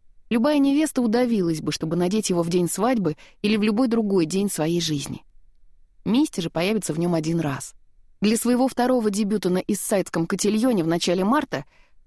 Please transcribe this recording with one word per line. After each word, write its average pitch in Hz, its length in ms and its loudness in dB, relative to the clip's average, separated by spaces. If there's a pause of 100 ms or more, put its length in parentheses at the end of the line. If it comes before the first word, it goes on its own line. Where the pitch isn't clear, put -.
(320)
Любая 277 280 2
невеста 277 420 2
удавилась 214 600 0
бы, 151 100 -4
чтобы 160 240 -4
надеть 185 340 0
его 175 120 2
в 170 80 -2
день 180 200 2
свадьбы 202 480 0 (240)
или 214 160 2
в 202 60 0
любой 220 240 2
другой 208 380 2
день 190 240 0
своей 170 320 0
жизни. 143 440 -6 (800)
Мисти 247 340 0
же 165 100 -4
появится 185 440 -2
в 165 60 -4
нём 175 140 0
один 165 260 0
раз. 139 360 -6 (460)
Для 214 160 2
своего 247 300 2
второго 247 440 0
дебюта 196 380 -2
на 185 100 0
Иссайдском 185 680 -2
котильоне 214 580 0
в 160 40 -4
начале 175 360 0
марта 226 420 -2 (420)